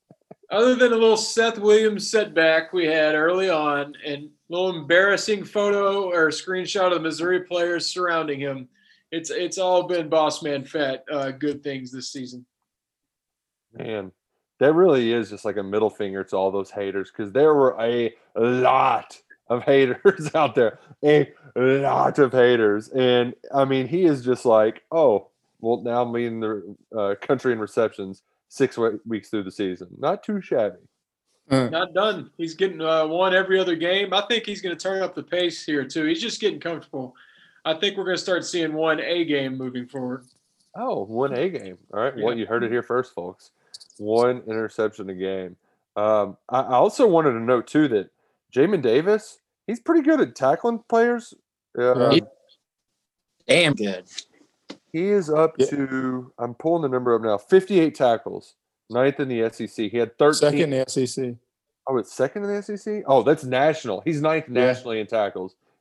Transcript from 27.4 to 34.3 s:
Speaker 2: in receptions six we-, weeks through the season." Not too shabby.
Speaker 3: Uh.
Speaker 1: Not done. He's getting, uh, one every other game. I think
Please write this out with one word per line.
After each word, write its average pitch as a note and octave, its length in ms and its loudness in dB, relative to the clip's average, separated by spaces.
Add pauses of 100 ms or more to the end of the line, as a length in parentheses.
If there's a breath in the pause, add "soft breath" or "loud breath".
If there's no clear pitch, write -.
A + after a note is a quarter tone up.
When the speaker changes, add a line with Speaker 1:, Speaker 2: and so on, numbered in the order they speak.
Speaker 2:
in A2+ 60 -4
receptions G#2 640 -6 (260)
six - 280 -2
we-, A2+ 280 -2
weeks A2 240 -8
through G#2 140 -4
the F#2 80 -10
season." F#2 380 -8 (100)
Not F3 240 -4
too G#3 180 -6
shabby. A2+ 360 -4 (720)
Speaker 3:
Uh. C3 180 2
Speaker 1:
Not E3 240 -4
done. F#3+ 440 -2
He's E3 180 -8
getting, F#3 260 -4
uh, D#3+ 240 0
one F3+ 300 0
every F#3+ 240 2
other F3+ 160 0
game. F#3 380 -2
I G3+ 140 2
think A3+ 180 -2